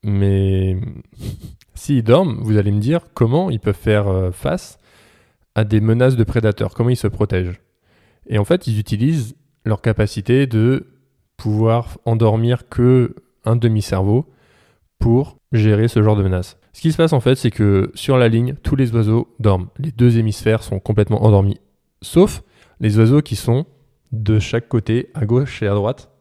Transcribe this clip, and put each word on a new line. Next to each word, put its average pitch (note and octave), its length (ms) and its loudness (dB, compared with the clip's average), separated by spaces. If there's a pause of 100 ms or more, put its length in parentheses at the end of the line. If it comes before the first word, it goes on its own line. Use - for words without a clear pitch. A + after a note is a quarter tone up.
Mais G2 720 0 (520)
<laughs> - 440 -18
s'ils C3 300 -2
dorment, C3 380 2
vous G#2+ 160 0
allez G2+ 140 0
me G#2 80 0
dire C#3+ 360 -2
comment C#3+ 340 0
ils A#2 100 -4
peuvent G2+ 140 -2
faire, G#2 340 0
euh, F#2 240 -2
face - 460 -8 (760)
à A2+ 80 0
des G#2+ 180 0
menaces A#2+ 340 2
de A2+ 80 2
prédateurs, - 520 -2
comment A#2+ 160 0
ils B2 40 2
se - 120 -4
protègent. F#2 520 -4 (680)
Et A2 100 -2
en G#2 80 0
fait, F3+ 220 0
ils G#2+ 120 -2
utilisent B2 560 -2 (300)
leur G#2+ 160 -2
capacité A2+ 680 0
de A#2 400 0 (480)
pouvoir A2+ 680 -2
endormir A2+ 640 0
que B2 460 2 (280)
un A#2 140 0
demi-cerveau G#2+ 760 0 (680)
pour A#2+ 420 0 (120)
gérer G#2+ 380 2
ce A2 120 2
genre G#2+ 140 4
de G2+ 80 0
menace. F#2 340 -4 (140)
Ce - 80 -20
qui D#3+ 140 0
se - 40 -4
passe E3 140 2
en C#3+ 80 2
fait, B2 160 2
c'est A#2+ 160 -2
que G2 420 2
sur - 240 -2
la A#2+ 120 4
ligne, B2 340 -2
tous - 140 -2
les B2 160 0
oiseaux A2+ 460 0
dorment. F#2+ 280 0 (100)
Les C#3+ 140 -8
deux A#2 260 4
hémisphères A2 460 0
sont G2 160 -8
complètement G#2 440 0
endormis, G2 360 4 (420)
sauf - 420 2 (360)
les G#2+ 180 0
oiseaux A#2+ 240 4
qui A#2+ 140 -6
sont B2 300 -2 (480)
de G#2+ 260 0
chaque A#2 300 -6
côté, A#2 440 -2
à C#3 120 -6
gauche B2+ 360 -2
et G#2+ 60 -4
à G2+ 60 -2
droite G#2 480 -6